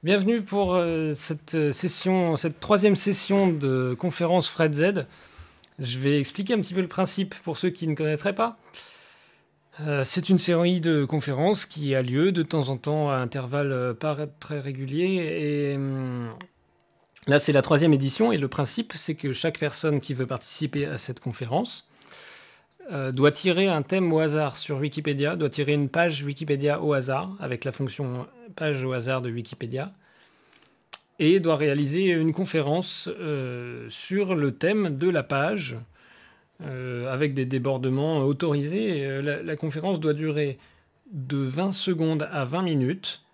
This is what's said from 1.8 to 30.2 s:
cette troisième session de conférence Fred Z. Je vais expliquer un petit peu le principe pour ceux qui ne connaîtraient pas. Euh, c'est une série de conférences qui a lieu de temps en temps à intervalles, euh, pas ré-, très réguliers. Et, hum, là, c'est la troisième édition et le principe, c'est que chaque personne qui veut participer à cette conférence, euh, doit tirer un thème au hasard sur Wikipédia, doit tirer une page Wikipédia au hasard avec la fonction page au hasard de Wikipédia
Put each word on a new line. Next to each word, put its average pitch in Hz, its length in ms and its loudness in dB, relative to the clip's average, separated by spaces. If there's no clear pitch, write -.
cette 151 240 -2
troisième 208 380 4
session 196 500 2
de 131 500 2
conférence 175 520 2
Fred 156 240 2
Z. 160 320 2
Je 123 180 -4
vais 139 220 4
expliquer 196 360 -2
un - 20 2
petit 190 160 -2
peu 185 80 0
le 180 80 0
principe 190 460 -2
pour - 220 -6
ceux 180 120 0
qui 175 180 -6
ne 151 80 0
connaîtraient 156 400 0
pas. 226 220 -2
Euh, 147 240 -2
c'est 165 240 -2
une 190 100 6
série 175 440 4
de 156 240 4
conférences 151 600 0
qui 143 300 -2
a 131 60 2
lieu 139 320 2
de 170 100 2
temps 151 240 0
en 135 80 -2
temps 147 340 0
à 139 60 2
intervalles, 131 560 -2
euh, 127 220 -2
pas 151 200 -2
ré-, 147 160 -6
très 151 180 -8
réguliers. 147 1120 -2
Et, 139 60 -2
hum, 127 580 -4
là, 143 120 6
c'est 147 140 0
la 135 80 6
troisième 156 320 6
édition 139 400 2
et 185 40 2
le 139 120 -2
principe, 156 480 -4
c'est 156 180 -6
que 143 160 -4
chaque 160 260 -2
personne 147 440 0
qui 143 120 -8
veut 127 140 -4
participer 143 580 -4
à 147 120 -6
cette - 240 -10
conférence, 131 640 -4
euh, 139 220 -4
doit 139 220 6
tirer 185 340 2
un 165 140 2
thème 180 320 2
au 156 60 4
hasard 151 360 0
sur - 220 -6
Wikipédia, 147 580 -2
doit 151 140 0
tirer 147 240 0
une 143 160 2
page 156 340 0
Wikipédia 143 580 0
au 151 120 2
hasard 139 480 -2
avec 123 240 -6
la 131 80 -4
fonction 127 520 -6
page 147 260 -2
au 131 120 -2
hasard 127 280 -2
de 123 80 -4
Wikipédia 127 640 -8